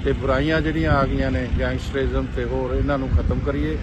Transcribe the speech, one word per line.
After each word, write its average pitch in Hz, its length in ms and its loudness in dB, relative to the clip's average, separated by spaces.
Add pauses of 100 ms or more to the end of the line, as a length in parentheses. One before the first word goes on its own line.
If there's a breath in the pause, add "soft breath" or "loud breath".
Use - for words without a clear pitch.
ਤੇ 139 100 0
ਬੁਰਾਈਆਂ 135 480 2
ਜਿਹੜੀਆਂ 156 300 0
ਆ 139 140 4
ਗਈਆਂ 135 260 0
ਨੇ, 127 160 -2 (120)
ਗੈਂਗਸਟਰਿਜ਼ਮ 131 680 -2 (100)
ਤੇ 131 100 -2
ਹੋਰ, 127 300 -2
ਇਹਨਾਂ 139 240 0
ਨੂੰ 131 100 -2
ਖਤਮ - 300 2
ਕਰੀਏ। 147 440 -2